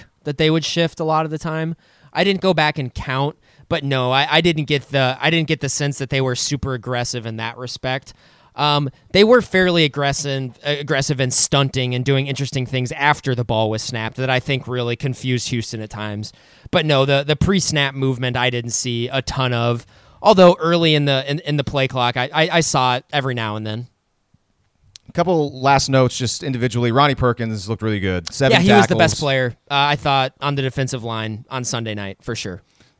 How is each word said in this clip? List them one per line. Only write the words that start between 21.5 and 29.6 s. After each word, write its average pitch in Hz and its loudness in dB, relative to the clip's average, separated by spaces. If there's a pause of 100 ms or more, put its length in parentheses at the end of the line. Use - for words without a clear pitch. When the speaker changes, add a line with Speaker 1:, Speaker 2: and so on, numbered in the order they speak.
Speaker 1:
the 143 0
play 135 -2
clock, 123 -2
I, 127 -2
I, 160 2
I 170 4
saw 127 2
it - -6
every 135 -2
now 110 -4
and 107 -8
then. 113 -8 (1200)
Speaker 2:
A - -20
couple 156 0
last 135 4
notes 131 2
just - -4
individually. 120 -2
Ronnie 139 4
Perkins 113 -2
looked 110 -6
really 107 -2
good. 90 -2
Seven 214 4
Speaker 1:
Yeah, 180 4
he 190 6
was 202 6
the 185 0
Speaker 2:
tackles. 165 4
Speaker 1:
best - -4
player, 131 0 (140)